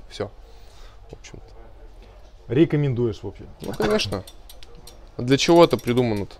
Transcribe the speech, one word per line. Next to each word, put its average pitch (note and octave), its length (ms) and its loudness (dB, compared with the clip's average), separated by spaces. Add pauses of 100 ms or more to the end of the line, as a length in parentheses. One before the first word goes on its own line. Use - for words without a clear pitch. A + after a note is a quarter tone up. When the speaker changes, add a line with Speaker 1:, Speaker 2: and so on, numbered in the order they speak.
(100)
Speaker 1:
все. G2 200 -6 (800)
В - 40 -16
общем-то. - 1400 -16
Speaker 2:
Рекомендуешь, C3+ 680 2
в - 60 -10
общем? - 180 -14 (140)
Speaker 1:
Ну, - 120 -8
конечно. G#3 520 0 (920)
Для B2+ 220 2
чего E3+ 260 10
это C#3 120 4
придумано-то? A#2 640 0